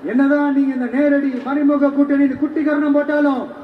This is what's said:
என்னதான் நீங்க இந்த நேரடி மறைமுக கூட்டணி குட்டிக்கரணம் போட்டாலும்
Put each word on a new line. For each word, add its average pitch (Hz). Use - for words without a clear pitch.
என்னதான் 277
நீங்க 269
இந்த 247
நேரடி 285
மறைமுக 285
கூட்டணி 277
குட்டிக்கரணம் 294
போட்டாலும் 285